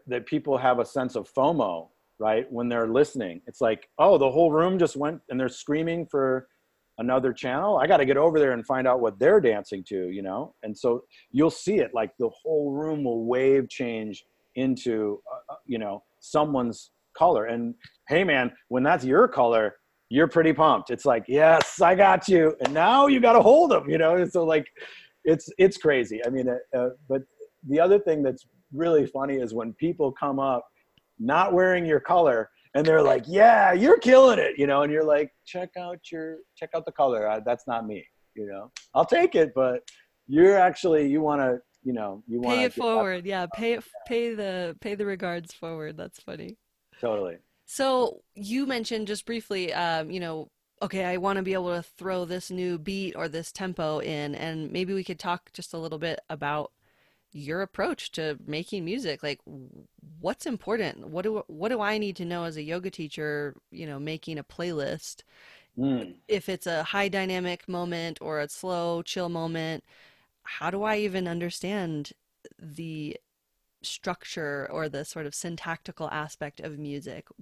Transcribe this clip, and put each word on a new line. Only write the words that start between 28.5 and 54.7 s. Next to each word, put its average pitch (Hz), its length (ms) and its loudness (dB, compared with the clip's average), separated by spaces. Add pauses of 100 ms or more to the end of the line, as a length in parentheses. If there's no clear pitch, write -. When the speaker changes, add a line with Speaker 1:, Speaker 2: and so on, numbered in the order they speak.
Speaker 1:
really 156 320 2
funny 139 320 -4
is 120 160 -4
when 113 220 -6
people 156 380 -2
come 139 260 -4
up 135 280 -2 (520)
not 160 340 2
wearing 180 320 2
your 151 160 2
color 151 480 2 (260)
and 147 120 0
they're 160 160 6
like, 131 240 4
"Yeah, 202 480 6
you're 277 240 6
killing 254 400 8
it," 143 200 0
you 143 80 2
know? 139 140 4
And 147 100 2
you're 156 140 0
like, 151 260 2 (140)
"Check 180 320 -10
out 175 340 -12
your, 160 280 -10 (180)
check 160 180 -12
out 165 120 -6
the 156 60 -8
color. 120 360 2
Uh, 110 160 -2
that's 120 220 -4
not 117 200 -4
me, 101 200 -12 (280)
you 107 120 -10
know? 98 260 -14 (220)
I'll 151 100 4
take 339 300 2
it, 160 200 4
but 127 280 0 (440)
you're 180 300 6
actually, 170 500 4
you 143 140 0
wanna, 139 380 0 (240)
you 127 100 -4
know, 107 340 -8
you 233 140 -6
Speaker 2:
Pay 240 80 -4
Speaker 1:
wanna 247 140 0
Speaker 2:
it 247 120 -2
Speaker 1:
get - 60 -8
up 240 60 -2
Speaker 2:
forward. 190 400 -2
Yeah. 185 260 -4
Pay 233 220 -4
it, 226 100 -8
Speaker 1:
Yeah. - 220 -20
Speaker 2:
pay 233 280 -4
the, 185 460 -8
pay 208 140 -8
the 208 100 -6
regards 175 480 -8
forward." 156 460 -12
That's - 200 -16
funny. - 380 -16 (420)
Speaker 1:
Totally. 101 380 -4 (300)
Speaker 2:
So 262 560 -2 (120)
you 214 300 -6
mentioned 226 420 -6
just 208 200 -10
briefly, 202 480 -6
um, 165 360 -4
you 185 100 -8
know, 160 280 -10 (320)
"Okay, 190 240 -6
I 180 140 -4
wanna 196 240 -2
be 190 100 -4
able 180 220 -4
to 170 80 -6
throw 180 420 -8
this 180 260 -10
new 180 280 -6
beat 190 380 -8
or 165 120 -6
this 156 240 -12
tempo 165 460 -6
in," 147 360 -6
and 160 380 -10